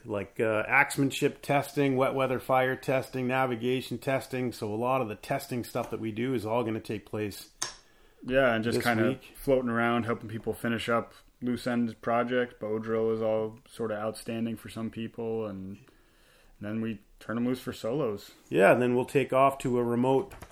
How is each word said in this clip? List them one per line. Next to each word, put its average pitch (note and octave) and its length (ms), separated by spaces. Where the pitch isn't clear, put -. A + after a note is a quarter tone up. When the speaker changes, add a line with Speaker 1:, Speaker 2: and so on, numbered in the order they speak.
Speaker 1:
like, G2+ 340
uh, A2 300
axemanship C#3 720
testing, C#3 560
wet C3 180
weather C3 240
fire C3 380
testing, C3 500
navigation B2 680
testing. B2+ 560
So G#2+ 200
a G#2+ 40
lot B2+ 240
of A#2 80
the G#2 60
testing B2+ 500
stuff - 260
that G#2+ 100
we A2 120
do B2+ 220
is G#2 100
all A2+ 180
gonna A2 180
take G#2+ 260
place G#2+ 420
Speaker 2:
Yeah, B2+ 280
and A2+ 80
just A#2 140
Speaker 1:
this A#2+ 80
Speaker 2:
kinda A#2 240
Speaker 1:
week. - 260
Speaker 2:
floating C3 360
around, A#2 340
helping A2+ 240
people G#2+ 240
finish A#2 380
up A#2 240
loose A#2+ 260
end A#2+ 360
project. A#2+ 580
Bow G#2+ 180
drill A2+ 320
is A2 120
all A2 440
sorta A2 300
outstanding A2+ 600
for - 120
some A2+ 220
people, A2+ 560
and G2 320
then G#2+ 220
we A2+ 160
turn - 200
'em A#2+ 80
loose B2+ 140
for - 120
solos. A2+ 580
Speaker 1:
Yeah, E3+ 220
and A#2+ 100
then B2 120
we'll B2 120
take C3 260
off C3+ 260
to B2 200
a A#2+ 60
remote, C3 480